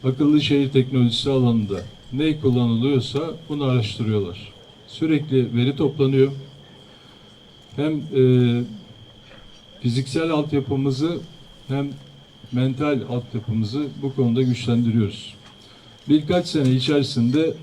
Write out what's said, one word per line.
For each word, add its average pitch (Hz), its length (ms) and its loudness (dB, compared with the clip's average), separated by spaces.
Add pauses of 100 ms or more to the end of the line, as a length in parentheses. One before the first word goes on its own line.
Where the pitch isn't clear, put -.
akıllı 147 360 4
şehir 143 300 2
teknolojisi 131 600 2
alanında 113 500 2 (320)
ne 151 280 -2
kullanılıyorsa 123 800 2 (280)
bunu 147 160 -4
araştırıyorlar. 107 880 -2 (360)
Sürekli 135 680 0
veri 131 200 2
toplanıyor. 135 560 2 (1400)
Hem, 151 200 -2
e, 127 680 4 (1160)
fiziksel 135 500 -2
altyapımızı 143 880 -2 (500)
hem 139 200 -4 (640)
mental 131 480 0 (100)
altyapımızı 113 760 -4 (160)
bu 135 120 -6
konuda 123 280 2
güçlendiriyoruz. 117 920 0 (760)
Birkaç 156 380 2
sene 135 240 0
içerisinde 135 920 0